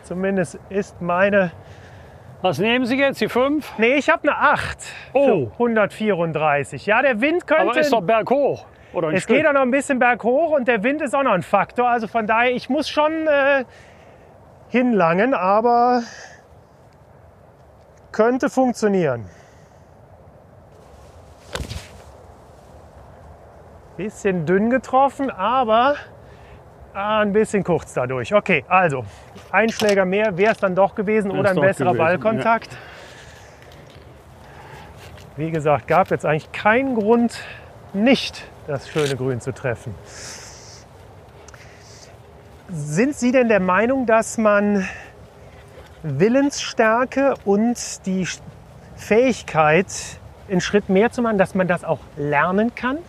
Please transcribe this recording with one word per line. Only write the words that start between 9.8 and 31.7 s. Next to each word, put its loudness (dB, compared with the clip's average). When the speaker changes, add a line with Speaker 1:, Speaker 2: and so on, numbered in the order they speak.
Speaker 1:
berghoch 2
und 0
der 0
Wind -2
ist -4
auch 2
noch 2
ein 0
Faktor. 0
Also 0
von -4
daher, 2
ich -6
muss -2
schon, 0
äh, 2
hinlangen, 2
aber 2
könnte 0
funktionieren. 0
Bisschen -4
dünn 2
getroffen, 0
aber, 2
ah, -2
ein 0
bisschen 0
kurz -2
dadurch. -4
Okay, 2
also 2
ein 2
Schläger 2
mehr 0
wär's 2
dann -2
doch 2
gewesen -2
Speaker 2:
Wär's -4
Speaker 1:
oder 2
ein 0
Speaker 2:
doch 0
Speaker 1:
besserer 2